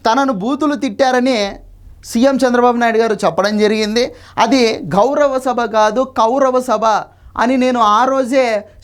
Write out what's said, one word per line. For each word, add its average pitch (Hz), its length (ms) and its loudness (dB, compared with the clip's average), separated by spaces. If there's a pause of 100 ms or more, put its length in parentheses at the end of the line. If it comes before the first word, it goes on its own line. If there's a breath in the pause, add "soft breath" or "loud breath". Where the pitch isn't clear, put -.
(120)
తనను 269 220 0
బూతులు 277 420 -4
తిట్టారని 254 800 -2 (500)
సీఎం 269 300 2
చంద్రబాబు 247 420 2
నాయుడు 226 200 0
గారు 226 160 0
చెప్పడం 202 440 -2
జరిగింది. 214 560 0 (240 loud breath)
అది 247 400 2
గౌరవ 262 680 0
సభ 240 160 -2
కాదు, 214 400 0
కౌరవ 254 580 0
సభ 226 260 -2 (520 soft breath)
అని 254 200 0
నేను 254 220 0
ఆ 214 260 4
రోజే 254 580 0 (200 loud breath)